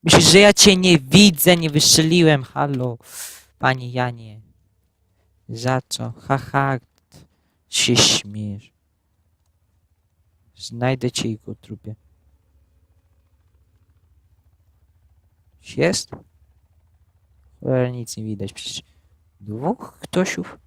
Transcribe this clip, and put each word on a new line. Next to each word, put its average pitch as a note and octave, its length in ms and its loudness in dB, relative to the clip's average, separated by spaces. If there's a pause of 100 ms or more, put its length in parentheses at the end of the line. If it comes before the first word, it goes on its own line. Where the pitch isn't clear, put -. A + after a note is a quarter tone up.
Myślisz, E3 300 4
że F3+ 60 8
ja G3+ 140 8
cię G3+ 240 6
nie F#3 220 4
widzę, F3 580 4
nie D#3+ 140 -4
wystrzeliłem? D#3 720 4
Halo, B2+ 560 -6 (600)
panie B2+ 320 -4
Janie. A#2 500 -8 (1080)
Za B2 400 -4
co? A#2 240 -10
Ha, - 260 -4
ha, C#3 400 -4 (880)
się - 280 0
śmiesz. G#2 760 -4 (1800)
Znajdę B2+ 540 -4
cię - 180 -8
i A2 100 -8
go - 160 -16
trupię. - 400 -18 (3750)
Jest? E3 340 -4 (1500)
Cholera, B2+ 300 -2
nic B2 260 -12
nie A2 80 -12
widać G#2 280 -10
przecież. - 300 -14 (580)
Dwóch A#2+ 600 -10
ktośów? - 680 -6